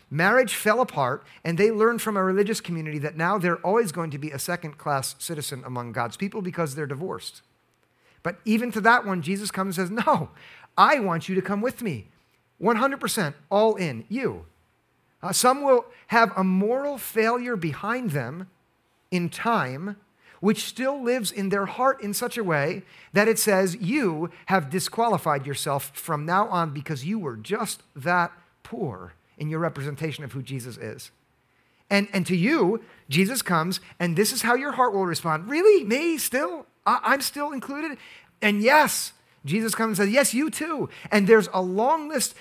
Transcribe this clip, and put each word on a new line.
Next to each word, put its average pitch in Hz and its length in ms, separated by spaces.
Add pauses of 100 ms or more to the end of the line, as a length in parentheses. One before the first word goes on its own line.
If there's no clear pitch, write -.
marriage 202 460
fell 214 260
apart 143 440 (180)
and 165 160
they 214 140
learned 220 280
from 214 160
a 190 60
religious 196 380
community 156 400
that 151 160
now 180 220
they're 175 200
always 208 320
going 165 220
to 143 60
be 151 120
a 139 80
second-class 151 800
citizen 147 480
among 123 260
God's 120 240
people 202 260
because 165 340
they're 151 100
divorced. 156 560 (800)
But 170 220
even 226 260
to 214 120
that 233 220
one, 190 160
Jesus 196 300
comes 190 260
and 180 120
says, 214 180
"No, 214 240 (480)
I 254 220
want 170 280
you 185 60
to 185 80
come 202 180
with 240 220
me." 143 240 (520)
One 226 180
hundred 269 240
percent, 185 340 (160)
all 214 240
in, 151 340
you. 151 380 (720)
Uh, 180 120
some 262 300
will 262 220 (240)
have 226 280
a 190 80
moral 233 520
failure 233 600
behind 196 560
them 143 360 (600)
in 175 180
time, 185 680 (420)
which 208 240
still 269 400
lives 240 300
in 196 160
their 196 180
heart 262 340
in 208 140
such 240 240
a 226 60
way 165 400 (280)
that 208 140
it 226 140
says, 190 400
"You 175 500 (160)
have 170 240
disqualified 170 720
yourself 139 520
from 151 280
now 185 260
on 170 200
because 139 340
you 202 140
were 139 180
just 196 460 (140)
that 170 340 (320)
poor 92 520 (220)
in 151 140
your 160 80
representation 151 640
of 131 80
who 135 100
Jesus 127 360
is." - 340 (800)
And, 202 220
and 190 140
to 180 100
you, 220 480 (240)
Jesus 190 340
comes, 175 380 (180)
and 175 160
this 214 180
is 254 100
how 240 120
your 277 160
heart 240 240
will 190 120
respond. 165 440
"Really? 359 320
Me 285 340
still? 302 500 (200)
I, 233 160
I'm 269 200
still 294 280
included?" 285 480 (420)
And 208 220
yes, 277 520 (300)
Jesus 208 300
comes 220 240
and 202 80
says, 202 80
"Yes, 277 180
you 277 180
too." 294 380 (220)
And 202 160
there's 214 260
a 190 80
long 240 480
list 294 320